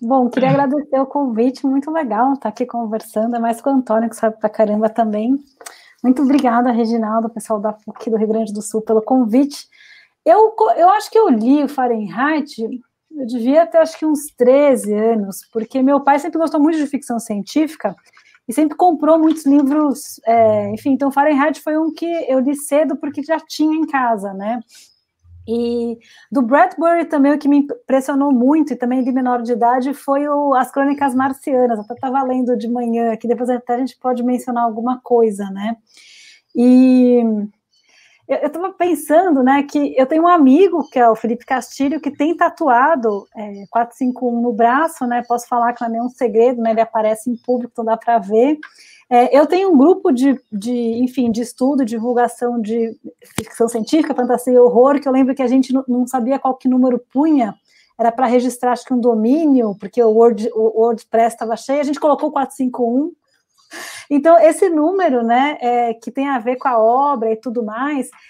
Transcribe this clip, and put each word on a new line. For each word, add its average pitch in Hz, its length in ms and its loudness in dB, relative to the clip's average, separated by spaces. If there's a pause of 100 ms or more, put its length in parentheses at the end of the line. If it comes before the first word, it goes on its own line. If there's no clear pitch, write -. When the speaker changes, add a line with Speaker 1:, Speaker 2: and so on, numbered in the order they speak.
Speaker 1:
Bom, 247 280 0
queria 247 180 0
Speaker 2:
Uhum. 262 80 4
Speaker 1:
agradecer 277 440 0
o 269 60 0
convite, 254 600 -2
muito 277 260 -2
legal 269 460 0
tá 254 100 -6
aqui 214 180 -6
conversando, 226 680 -6
é 240 40 -4
mais 226 200 -2
com - 100 -4
o 277 40 0
Antônio, 233 360 0
que 226 60 -16
sabe 220 240 -4
pra - 80 -4
caramba 214 420 0
também. 220 480 -2 (640)
Muito 254 200 2
obrigada, 247 500 2
Reginaldo, 226 560 -2
pessoal 220 320 -6
da 214 140 -4
puc - 360 -12
do 226 60 0
Rio 214 120 0
Grande 214 260 -2
do 208 80 -8
Sul, 220 220 -6
pelo 220 180 0
convite. 262 640 0 (560)
Eu 440 280 6
co-, 440 200 0
eu 349 200 4
acho 415 180 0
que - 80 2
eu 440 100 4
li 262 360 2
o 269 40 -2
Fahrenheit, 247 880 -4 (560)
eu 294 140 -10
devia 254 400 2
ter, 330 140 0
acho 320 180 0
que - 80 -6
uns 294 220 -2
treze 247 680 2
anos, 208 460 -2 (120)
porque 226 300 -6
meu 277 180 2
pai 277 200 2
sempre 320 200 -6
gostou 311 220 0
muito 320 160 2
de 285 100 -2
ficção 240 320 -8
científica 220 760 -4 (540)
e 226 60 -8
sempre 302 240 -2
comprou 320 400 2
muitos 320 280 0
livros, 285 800 0
é, 214 440 2
enfim, 220 220 -4
então 269 200 -2
Fahrenheit 294 480 0
foi 311 180 -4
um 320 140 -2
que 311 140 -10 (240)
eu 262 100 2
li 269 160 -2
cedo 285 400 -2
porque 285 280 -10
já 320 160 -4
tinha 311 360 -2
em 311 120 -2
casa, 226 460 -2
né? 214 280 -8 (880)
E 233 480 -4 (320)
do 262 120 -2
Bradbury 330 640 2
também, 294 260 2
o 294 80 0
que 294 80 -4
me 285 120 4
impressionou 277 720 -2
muito, 277 400 2
e - 20 -6
também 247 260 -2
li 247 120 -2
menor 247 280 -2
de 233 120 -4
idade, 247 400 0
foi 277 340 -4
o, 285 260 0
As 247 160 0
Crônicas 277 460 -2
Marcianas. 254 640 -2
Até 208 160 -14
tava 262 260 -4
lendo 254 360 -2
de 214 100 -6
manhã 233 460 -2
aqui, 220 160 -8
depois 240 200 -2
até 247 260 -4
a - 20 -4
gente 254 200 -6
pode 254 260 -4
mencionar 247 420 -2
alguma 233 340 -4
coisa, 214 500 0
né? 202 280 -8 (760)
E 254 680 4 (1080)
eu, 269 120 -2
eu 294 100 -2
tava 349 240 -8
pensando, 330 680 2
né, 269 220 2
que 285 340 -4
eu 262 80 4
tenho 320 180 0
um 339 40 4
amigo, 330 600 4
que - 100 -4
é 233 100 6
o 220 60 4
Felipe 233 300 -6
Castilho, 285 560 -4
que 285 100 -6
tem 302 240 -2
tatuado, 277 1000 0
é, 202 360 -14
quatro 233 260 -4
cinco 247 340 -4
um 233 120 -4
no 240 100 -2
braço, 247 560 0
né? 240 180 -4
Posso 240 220 -6
falar 240 240 -2
que 240 80 -8
não 240 80 -6
é 226 60 -6
nenhum 240 160 -6
segredo, 233 520 0
né? 226 100 0
Ele 220 100 0
aparece 220 480 -2
em 240 80 -6
público, 247 340 -6
então 233 140 -8
dá 220 100 -2
pra 233 240 0
ver. 226 400 0 (500)
É, 247 280 4
eu 294 100 4
tenho 370 240 0
um 320 60 6
grupo 359 340 4
de, 262 260 2 (140)
de, 233 500 -4
enfim, 247 300 -2
de 214 80 -2
estudo, 262 460 -2
divulgação 240 760 -2
de 226 320 -4 (440)
ficção - 320 -2
científica, 285 440 -2
fantasia 247 420 0
e 247 40 8
horror, 247 400 6
que 285 80 -6
eu 262 60 0
lembro 262 200 2
que - 80 -6
a 254 60 0
gente 262 240 2
não, 262 160 -2
não 247 180 -2
sabia 254 320 -2
qual 262 200 -2
que - 100 -4
número 254 320 2 (140)
punha, 277 420 0 (420)
era 233 140 0
pra 254 160 -2
registrar, 247 460 0
acho 233 100 -6
que - 100 -6
um 247 60 0
domínio, 240 800 2
porque 220 240 -2
o 220 80 4
Word-, 226 420 4
o 220 280 0
WordPress 226 560 0
tava 226 180 -6
cheio, 269 240 -4
a 285 60 -2
gente 294 160 -4
colocou 294 320 0
quatro 269 240 -4
cinco 254 260 -4
um. 269 300 -2 (960)
Então, 320 300 6
esse 330 300 4
número, 320 540 0
né, 254 360 0
é, 240 340 0
que 233 160 -12
tem 269 200 -6
a 269 100 -2
ver 247 160 -4
com 254 140 -2
a 240 100 2
obra 233 520 2
e 220 40 -2
tudo 226 300 -6
mais, 254 440 -6 (200)